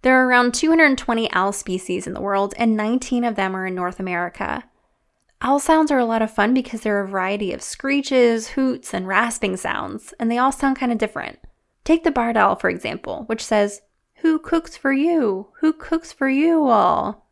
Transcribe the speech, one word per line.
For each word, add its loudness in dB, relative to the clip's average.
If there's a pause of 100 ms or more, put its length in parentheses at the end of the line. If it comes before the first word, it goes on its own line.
There 4
are 2
around 4
two 0
hundred 4
twenty -2
owl 0
species -6
in -8
the -10
world, -2
and 2
nineteen -2
of -2
them -2
are -4
in -4
North -6
America. -4 (760)
Owl 2
sounds 4
are 2
a 2
lot 0
of -2
fun 2
because -4
they're 0
a -8
variety -4
of -10
screeches, 2
hoots, -2
and -4
rasping 0
sounds, -8
and 0
they 0
all 2
sound 0
kinda -2
different. -6 (440)
Take 2
the 4
barred 0
owl, 4
for 0
example, -8
which -6
says, 0 (340)
"Who 2
cooks -4
for -2
you? 0 (120)
Who 2
cooks -6
for -2
you 2
all?" 2